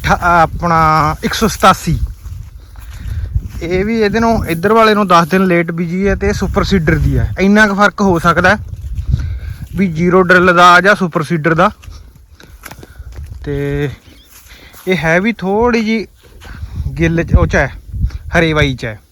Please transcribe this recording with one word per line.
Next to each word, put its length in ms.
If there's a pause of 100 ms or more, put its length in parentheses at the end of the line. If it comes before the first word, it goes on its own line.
ਠ-, 180
ਆਪਣਾ 1000
ਇੱਕ 100
ਸੌ 140
ਸਤਾਸੀ। 520 (1600)
ਇਹ 240
ਵੀ 160
ਇਹਦੇ 180
ਨੂੰ, 280
ਇੱਧਰ 260
ਵਾਲੇ 200
ਨੂੰ 140
ਦਸ 200
ਦਿਨ 180
ਲੇਟ 260
ਬੀਜੀ 360
ਹੈ 80
ਤੇ 180
ਸੁਪਰ 300
ਸੀਡਰ 320
ਦੀ 220
ਹੈ। 220
ਇੰਨਾ 280
ਕੁ 80
ਫਰਕ 260
ਹੋ 180
ਸਕਦਾ 380 (1160)
ਵੀ 120
ਜ਼ੀਰੋ 340
ਡਰਿੱਲ 340
ਦਾ 260
ਜਾਂ 140
ਸੁਪਰ 280
ਸੀਡਰ 300
ਦਾ। 180 (1700)
ਤੇ 440 (1000)
ਇਹ 100
ਹੈ 220
ਵੀ 140
ਥੋੜੀ 500
ਜਿਹੀ 240 (920)
ਗਿੱਲ 240
ਚ, 100
ਉਹ 140
ਚ 80
ਹੈ, 200 (600)
ਹਰੇ 160
ਵਾਈ 220
ਚ 100
ਹੈ। 140 (120)